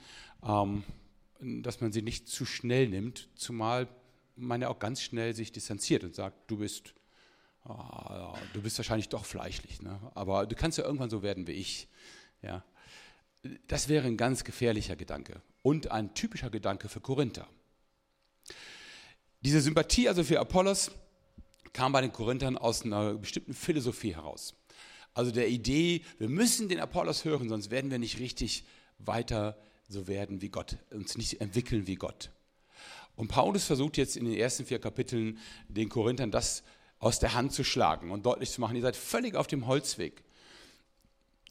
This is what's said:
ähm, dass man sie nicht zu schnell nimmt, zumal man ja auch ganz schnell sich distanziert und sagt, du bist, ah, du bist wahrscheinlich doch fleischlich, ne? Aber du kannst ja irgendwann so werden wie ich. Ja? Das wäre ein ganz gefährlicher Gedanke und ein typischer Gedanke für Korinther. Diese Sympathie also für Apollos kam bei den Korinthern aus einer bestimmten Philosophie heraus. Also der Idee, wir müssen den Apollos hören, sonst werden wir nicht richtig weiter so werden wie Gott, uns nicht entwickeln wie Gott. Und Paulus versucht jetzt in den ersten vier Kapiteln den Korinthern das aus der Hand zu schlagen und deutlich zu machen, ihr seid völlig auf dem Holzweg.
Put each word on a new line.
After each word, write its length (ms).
ähm, 420
dass 400
man 120
sie 100
nicht 260
zu 160
schnell 440
nimmt, 460
zumal 540
man 260
ja 60
auch 100
ganz 240
schnell 320
sich 180
distanziert 520
und 100
sagt, 360
du 80
bist, 360
ah, 680
du 100
bist 160
wahrscheinlich 300
doch 160
fleischlich, 580
ne? 180
Aber 320
du 80
kannst 240
ja 60
irgendwann 260
so 120
werden 240
wie 60
ich. 360
Ja? 220
Das 200
wäre 180
ein 100
ganz 280
gefährlicher 520
Gedanke 440
und 280
ein 240
typischer 360
Gedanke 380
für 120
Korinther. 480
Diese 180
Sympathie 480
also 160
für 160
Apollos 500
kam 200
bei 100
den 100
Korinthern 460
aus 260
einer 300
bestimmten 400
Philosophie 600
heraus. 400
Also 160
der 180
Idee, 560
wir 100
müssen 400
den 120
Apollos 440
hören, 240
sonst 220
werden 200
wir 80
nicht 200
richtig 460
weiter 580
so 180
werden 340
wie 100
Gott, 260
uns 260
nicht 240
entwickeln 460
wie 100
Gott. 340
Und 120
Paulus 360
versucht 320
jetzt 200
in 80
den 100
ersten 300
vier 140
Kapiteln 600
den 200
Korinthern 420
das 320
aus 180
der 160
Hand 180
zu 120
schlagen 460
und 140
deutlich 260
zu 100
machen, 160
ihr 60
seid 140
völlig 380
auf 120
dem 200
Holzweg. 560